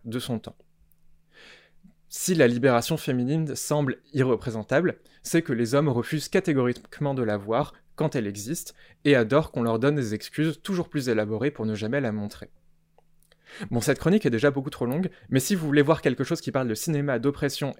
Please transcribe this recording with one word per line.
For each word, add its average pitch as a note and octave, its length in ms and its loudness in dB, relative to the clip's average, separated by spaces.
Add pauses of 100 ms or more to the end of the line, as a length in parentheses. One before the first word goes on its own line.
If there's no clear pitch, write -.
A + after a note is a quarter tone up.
de A#2 140 -6
son A#2+ 200 -6
temps. - 180 -16 (1600)
Si F3+ 200 0
la D3 100 8
libération A#2+ 500 2
féminine C#3 600 -2
semble D3 420 -2 (140)
irreprésentable, B2+ 880 0 (260)
c'est E3+ 180 2
que D#3 100 -4
les A#2 220 0
hommes D3 140 4
refusent C3 400 -2
catégoriquement C#3 840 0
de C3 120 -2
la G#2 120 0
voir A2 380 -2 (220)
quand D#3 180 -2
elle A2+ 140 -2
existe G#2 480 -8 (280)
et C#3+ 120 6
adorent C3 340 2
qu'on A#2+ 140 -4
leur A2+ 160 0
donne C#3+ 160 2
des A2+ 180 -2
excuses D3 480 -4
toujours F3+ 260 -4
plus C3+ 200 -4
élaborées A2 420 0
pour A2+ 160 -4
ne A2 80 -2
jamais A2 260 -2
la A#2 120 -2
montrer. G#2 380 -8 (1200)
Bon, A#2 80 0
cette C3+ 180 2
chronique G3 280 2
est C3 40 2
déjà A#2 220 2
beaucoup C3 180 -6
trop - 160 -4
longue, D#3+ 240 -2 (180)
mais C3 120 2
si G3+ 160 0
vous D#3+ 100 -2
voulez D3 160 6
voir D3 200 2
quelque C3+ 200 0
chose D#3+ 180 -4
qui A#2+ 120 -6
parle C3 160 0
de A2 80 -2
cinéma, C#3+ 420 -2
d'oppression C#3 600 -2